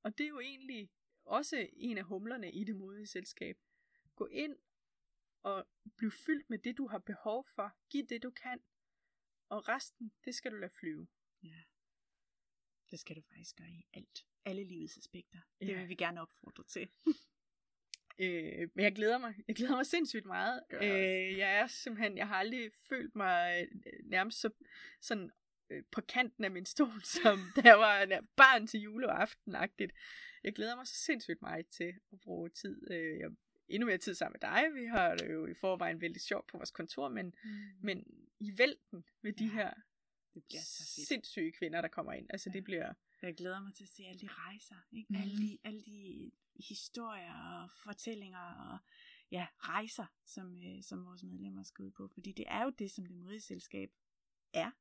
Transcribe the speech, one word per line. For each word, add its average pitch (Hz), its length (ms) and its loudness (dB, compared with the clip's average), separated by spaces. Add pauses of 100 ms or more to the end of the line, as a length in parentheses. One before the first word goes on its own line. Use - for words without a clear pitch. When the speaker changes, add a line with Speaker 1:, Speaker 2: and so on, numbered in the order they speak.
Speaker 1:
Og 311 140 -4
det 285 60 -2
er 302 60 -2
jo 294 100 -10
egentlig 262 500 -12 (360)
også 247 480 0
en 233 240 -4
af 190 60 -4
humlerne 208 480 -6
i 196 120 -4
det 208 120 -2
modige 196 320 -12
selskab. - 500 -10 (580)
Gå - 120 -4
ind 294 280 -6 (880)
og 196 240 -4 (300)
bliv 214 140 -2
fyldt - 380 -2
med 220 100 -4
det, 233 180 -4
du 269 100 -2
har 208 100 -4
behov 214 580 -4
for. 202 220 -6 (120)
Giv 277 180 -2
det, 233 160 -6
du 254 80 -8
kan. 247 280 -10 (920)
Og 202 200 -4
resten, 233 420 -4 (140)
det 247 100 -6
skal - 160 -6
du 214 60 -10
lade 185 220 -10
flyve. 160 280 -8 (360)
Speaker 2:
Ja. 160 180 -20 (1300)
Det 175 80 -12
skal - 160 -14
du 156 60 -18
faktisk - 340 -20
gøre 170 160 -20
i 170 220 -20
alt. - 320 -16 (200)
Alle 196 180 -6
livets 170 340 -12
aspekter. - 420 -18 (220)
Det 196 60 -6
Speaker 1:
Ja. 190 120 -4
Speaker 2:
vil 180 100 -8
vi 180 60 -8
gerne 175 260 -2
opfordre - 420 -16
til. - 260 -8 (160)
<laughs> - 240 2 (920)
Speaker 1:
Øh, 170 540 -4
men 190 100 2
jeg 202 120 4
glæder 214 220 4
mig. 233 180 -6 (120)
Jeg 220 80 -2
glæder 254 200 2
mig 254 100 2
sindssygt 294 400 0
meget. 202 440 -2
Speaker 2:
Gør - 120 -8
jeg 202 120 4
også. 190 100 4 (300)
Speaker 1:
Øh, 190 40 -2
jeg 196 220 4
er 240 80 4
simpelthen, 214 500 -4
jeg 214 100 0
har 208 80 -2
aldrig 220 360 0 (180)
følt 254 260 -4
mig, 175 520 4 (180)
øh, - 80 -12 (100)
nærmest 190 380 0
så, 226 80 0 (520)
sådan, 202 300 -4 (380)
øh, 147 220 -8
på - 100 -2
kanten 240 420 -2
af 196 80 0
min 185 140 -8
stol, 226 440 2
<laughs> - 140 -2
som 202 160 8 (160)
da 262 80 6
jeg 226 160 12
var 208 260 8
nær-, 190 200 0 (100)
barn 247 320 12
til 220 140 -2
juleaften-agtigt. 208 1120 -2 (520)
Jeg 196 120 -2
glæder 226 200 -4
mig 254 120 -12
så - 80 -8
sindssygt 226 460 -2
meget 170 260 -6
til 175 260 -6 (180)
at 196 80 -20
bruge 170 300 -8
tid, - 420 -10
øh, 160 280 -4
jeg, 160 100 -6 (380)
endnu 220 200 0
mere 190 100 2
tid 185 180 -4
sammen - 260 -4
med - 80 -2
dig. 302 320 2
Vi 240 40 -6
har 196 300 4
det 170 180 -2
jo 160 140 -4
i 170 60 -6
forvejen 175 480 -2
vældig 170 200 -6
sjovt - 260 -2
på - 100 -14
vores - 140 -8
kontor, 262 380 -6
men, 214 160 -2 (180)
Speaker 2:
Mm. 220 60 -10 (320)
Speaker 1:
men 202 220 -4 (360)
i 202 180 -6
vælten 233 480 2 (160)
med 214 120 -4
de 220 120 -2
Speaker 2:
Ja. 220 60 -2
Speaker 1:
her 208 220 -2 (600)
Speaker 2:
Det 165 120 -18
bliver - 160 -12
så - 220 -8 (120)
fedt. 147 120 -8
Speaker 1:
sindssyge 170 440 -4
kvinder, 165 300 -4
der 165 60 -4
kommer - 260 -8
ind. - 160 -12
Altså, 196 200 -8
Speaker 2:
Ja. 190 40 -10
Speaker 1:
det 190 100 -8
bliver 175 300 -4 (280)
Speaker 2:
Jeg 175 140 -8
glæder 180 260 -8
mig 196 120 -14
til - 100 -18
at 190 60 -20
se - 140 -18
alle 185 160 -16
de 202 80 -14
rejser, 190 480 -16 (160)
ikke? 220 220 -8
Speaker 1:
Mhm. 196 80 0
Speaker 2:
Alle 202 160 -4
de, 208 260 -2
alle 214 220 -12
de 202 460 -14 (380)
historier 208 640 -10 (300)
og 175 80 -16
fortællinger 208 680 -12
og, 180 380 -12 (540)
ja, 180 160 -4 (120)
rejser, 202 460 -6 (200)
som, 180 320 -14
øh, 185 260 -14
som 185 220 -10
vores 180 180 -18
medlemmer 190 400 -12
skal 190 220 -16
ud 190 60 -14
på. 196 160 -16
Fordi 190 240 -14
det - 160 -8
er 202 160 -2
jo 262 60 0
det, 208 220 -8
som 185 140 -10
det 180 100 -16
modige 185 260 -12
selskab 190 500 -10 (640)
er. 185 280 0